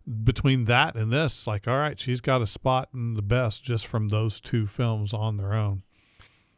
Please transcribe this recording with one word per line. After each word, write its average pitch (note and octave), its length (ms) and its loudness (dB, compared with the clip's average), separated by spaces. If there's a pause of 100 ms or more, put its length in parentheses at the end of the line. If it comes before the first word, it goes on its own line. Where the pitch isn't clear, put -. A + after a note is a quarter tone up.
(260)
between B2+ 400 2
that B2 300 4
and A2 180 0
this, D3+ 340 0
like, G#2 180 -2
all B2 120 2
right, D3 200 -2
she's B2+ 220 -4
got C3 220 2
a G#2+ 60 0
spot C3 460 0
in A#2 200 -4
the G#2+ 80 -2
best A2+ 420 0
just A#2 240 -2
from A2 220 0
those G#2+ 320 0
two A2 260 0
films A2 460 -2
on G#2+ 240 -2
their G2+ 160 -2
own. G2+ 300 0 (760)